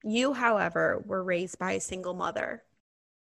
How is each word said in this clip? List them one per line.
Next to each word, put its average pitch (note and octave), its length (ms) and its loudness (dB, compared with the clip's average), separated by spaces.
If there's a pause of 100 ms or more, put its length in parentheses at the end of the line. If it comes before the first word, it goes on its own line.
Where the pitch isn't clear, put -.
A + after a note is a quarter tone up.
You, B3 300 2
however, F#3 720 2
were F#3+ 200 -2
raised F3+ 340 -2
by F#3 140 -2
a F#3+ 80 -2
single F3+ 340 -6
mother. F3+ 480 -4 (680)